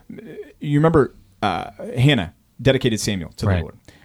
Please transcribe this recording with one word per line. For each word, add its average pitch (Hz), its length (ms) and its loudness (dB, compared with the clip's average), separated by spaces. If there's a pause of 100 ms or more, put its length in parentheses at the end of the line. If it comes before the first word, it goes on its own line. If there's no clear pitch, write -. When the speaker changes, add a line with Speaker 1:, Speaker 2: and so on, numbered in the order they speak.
(600)
Speaker 1:
You 147 180 0
remember, 160 360 4 (280)
uh, 95 280 -4 (260)
Hannah 120 380 2 (260)
dedicated 123 380 0
Samuel 92 340 -6
to - 140 -6
Speaker 2:
Right. 95 100 2
Speaker 1:
the 80 60 -2
Lord. 73 140 -12 (280)